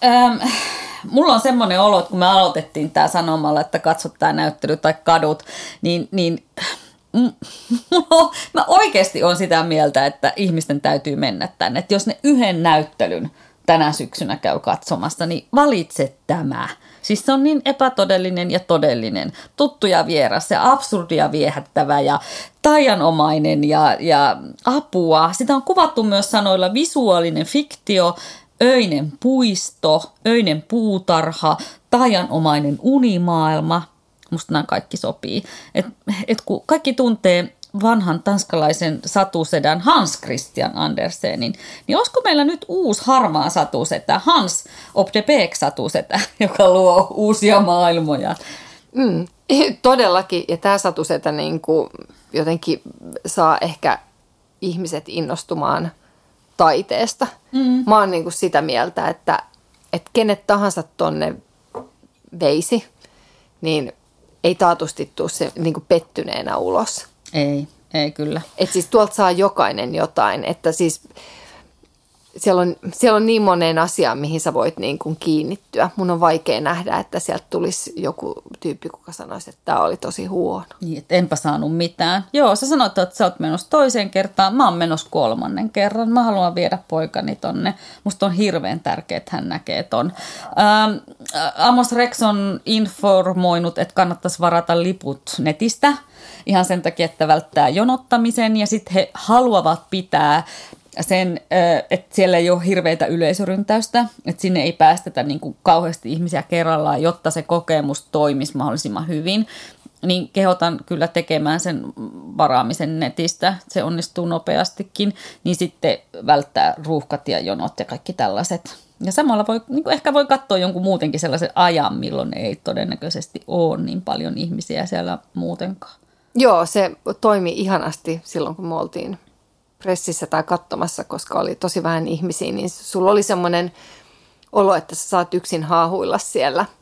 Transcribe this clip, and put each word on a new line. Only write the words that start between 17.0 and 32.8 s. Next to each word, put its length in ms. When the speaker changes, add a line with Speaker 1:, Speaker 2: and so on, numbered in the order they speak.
Speaker 1:
Siis 240
se 60
on 120
niin 200
epätodellinen 840
ja 100
todellinen, 720
tuttu 300
ja 200
vieras 440
ja 200
absurdia 640
viehättävä 680
ja 200
taianomainen 1000
ja, 360
ja 360
apua. 680
Sitä 220
on 80
kuvattu 400
myös 280
sanoilla 440
visuaalinen 720
fiktio, 680
öinen 580
puisto, 920
öinen 420
puutarha, 880
taianomainen 920